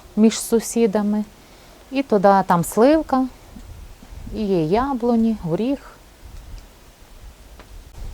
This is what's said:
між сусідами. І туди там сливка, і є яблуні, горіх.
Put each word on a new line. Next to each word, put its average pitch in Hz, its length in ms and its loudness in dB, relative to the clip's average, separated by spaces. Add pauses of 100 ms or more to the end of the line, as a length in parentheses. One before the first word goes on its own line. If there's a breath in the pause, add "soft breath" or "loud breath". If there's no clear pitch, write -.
(160)
між 214 240 4
сусідами. 214 840 0 (680 loud breath)
І 269 120 -2
туди 202 320 4 (120)
там 170 180 2
сливка, 262 600 2 (1080)
і 208 120 -6
є 180 180 0
яблуні, 226 760 0
горіх. 208 540 -4 (2250)